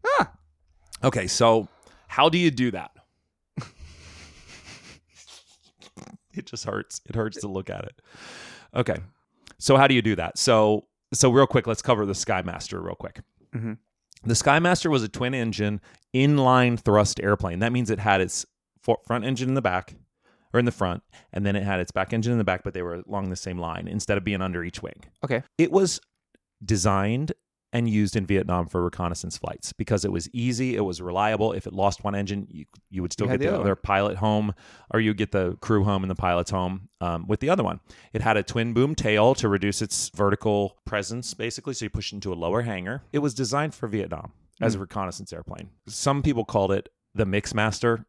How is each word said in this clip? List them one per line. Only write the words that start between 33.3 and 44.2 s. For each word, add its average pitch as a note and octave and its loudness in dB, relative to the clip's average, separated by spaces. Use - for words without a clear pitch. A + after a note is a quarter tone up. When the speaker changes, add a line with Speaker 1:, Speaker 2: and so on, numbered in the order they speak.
Speaker 1:
had B2+ 0
Speaker 2:
get C#3 0
Speaker 1:
the E3 2
Speaker 2:
the G3 0
Speaker 1:
other - 0
Speaker 2:
other G2 4
Speaker 1:
one. - -8
Speaker 2:
pilot G2 0
home, G#2+ 0
or A2+ 4
you A2 2
get G#2 -2
the F2+ 0
crew G#2 4
home G2 2
and F#2+ -4
the F2+ -2
pilot's F2 0
home, F#2+ -4
um, E2+ -4
with G#2 0
the C3+ 0
other G3+ 2
one. E2+ -2
It A2 -2
had A2 4
a G2+ 0
twin A#2 -2
boom C3+ 2
tail A2 4
to A2+ 0
reduce G2+ 0
its - -4
vertical G2+ 0
presence, A2 -6
basically, A#2 -8
so A2+ -8
you G2+ -6
push G#2 -8
it - -16
into G2+ -6
a - -4
lower F2 0
hangar. G#2+ -6
It C#3+ 0
was C#3+ 0
designed C3+ -2
for - -8
Vietnam F2+ -6